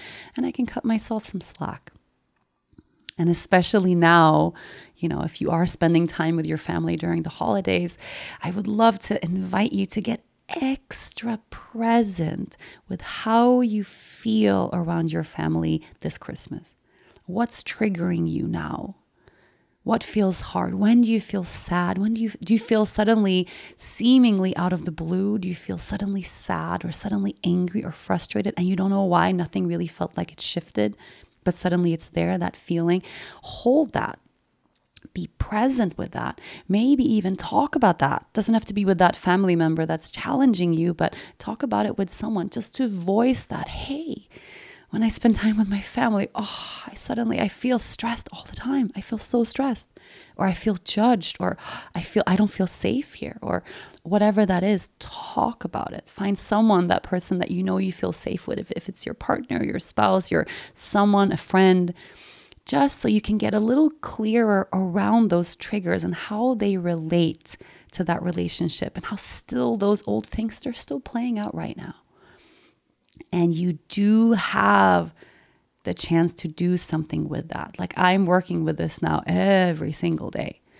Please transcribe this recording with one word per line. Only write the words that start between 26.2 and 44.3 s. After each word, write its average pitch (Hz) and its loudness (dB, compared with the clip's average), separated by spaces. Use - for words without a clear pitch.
sad 170 -2
or 165 -4
suddenly 202 -2
angry 180 0
or 175 -6
frustrated 190 -4
and 180 0
you 190 0
don't 190 0
know 196 2
why? 175 2
Nothing 180 -2
really 170 -2
felt - -8
like 170 -6
it - -18
shifted, - -2
but 175 0
suddenly 175 2
it's 165 -6
there, 175 -2
that 175 -6
feeling. 175 0
Hold 269 0
that. - -4
Be 175 -8
present 226 0
with - -8
that. - -8
Maybe 247 4
even 190 2
talk 240 -2
about 226 4
that. 147 0
Doesn't 226 2
have 220 2
to 202 -10
be 202 0
with 185 4
that 180 4
family 185 2
member 160 2
that's 160 -4
challenging 190 2
you, 170 0
but - -2
talk 220 -8
about 214 0
it - -4
with 196 -2
someone 208 -2
just - -4
to 262 0
voice 202 2
that, - -8
"Hey, - -10